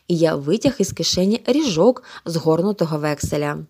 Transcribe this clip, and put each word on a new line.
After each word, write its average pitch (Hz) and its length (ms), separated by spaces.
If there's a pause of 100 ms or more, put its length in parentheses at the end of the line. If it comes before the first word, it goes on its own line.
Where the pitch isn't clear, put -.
і 175 100
я 160 180
витяг 185 420
із 190 140
кишені 190 540
ріжок, 247 580 (220)
згорнутого 165 720
векселя. 147 600 (120)